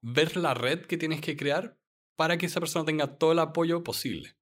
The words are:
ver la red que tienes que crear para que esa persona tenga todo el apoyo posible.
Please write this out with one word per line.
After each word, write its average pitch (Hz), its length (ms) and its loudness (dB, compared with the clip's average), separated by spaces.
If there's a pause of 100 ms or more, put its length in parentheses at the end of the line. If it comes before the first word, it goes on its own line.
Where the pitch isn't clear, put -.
ver 147 360 0
la 165 160 2
red 127 320 -2
que 170 120 -2
tienes 156 240 -2
que 151 140 -4
crear 151 440 -2 (360)
para 160 220 2
que 175 80 -2
esa 170 140 -2
persona 165 260 -2
tenga 151 320 0
todo 160 140 6
el 170 80 6
apoyo 165 440 0
posible. 104 580 -6